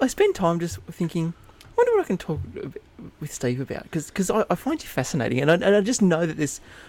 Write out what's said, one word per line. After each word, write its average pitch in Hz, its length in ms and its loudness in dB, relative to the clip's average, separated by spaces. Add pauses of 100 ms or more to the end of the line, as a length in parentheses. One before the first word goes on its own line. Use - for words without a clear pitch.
I 269 40 4
spend 392 280 2
time 170 260 2
just 170 180 -4 (120)
thinking, 170 420 -2 (300)
"I - 60 -20 (100)
wonder 480 180 4
what 381 80 2
I - 20 -4
can 185 120 0
talk 156 220 -6 (800)
with 151 120 -10
Steve 123 280 -2
about," - 300 -8
'cause, 156 200 -6
'cause 190 200 -2
I, 208 200 2
I 180 40 4
find 302 280 -4
you - 60 -16
fascinating, 127 520 -2
and 143 100 4
I, 170 40 8
and 180 100 2 (120)
I 208 40 4
just 220 220 0
know 170 240 4
that 156 100 -6
there's 151 240 -4 (280)